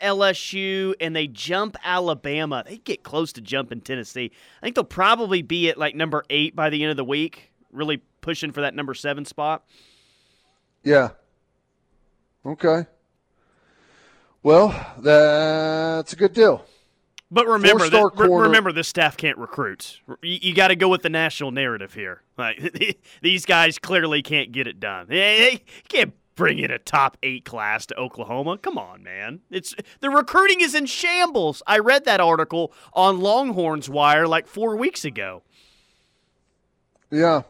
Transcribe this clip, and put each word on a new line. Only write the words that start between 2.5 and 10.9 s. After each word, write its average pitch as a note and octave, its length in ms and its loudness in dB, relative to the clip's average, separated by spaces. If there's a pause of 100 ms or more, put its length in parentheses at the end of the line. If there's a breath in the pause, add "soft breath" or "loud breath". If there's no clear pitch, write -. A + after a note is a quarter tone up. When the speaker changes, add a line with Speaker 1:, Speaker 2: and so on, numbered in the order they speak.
Speaker 1:
They G#3 120 -18
get - 240 -8
close D#3 300 -4
to A#2+ 80 -18
jumping A#2+ 380 -8
Tennessee. B2 520 -10 (300 soft breath)
I - 40 -10
think A#3+ 100 -6
they'll A#3 80 0
probably G3 580 0
be E3 280 -2
at, D#3 80 -2
like, D3+ 180 -4
number D3+ 340 -4
eight D3 240 -2
by D#3 160 0
the D3+ 140 -2
end D#3 80 -2
of D3+ 60 -4
the C3+ 80 -4
week, D3 480 -6 (180)
really D3+ 300 -6 (180)
pushing E3 320 -8
for C#3+ 80 -12
that C#3+ 160 -4
number C#3 180 -8
seven C#3+ 300 -6
spot. D3+ 400 -6 (1200)
Speaker 2:
Yeah. C#3 280 4 (1300)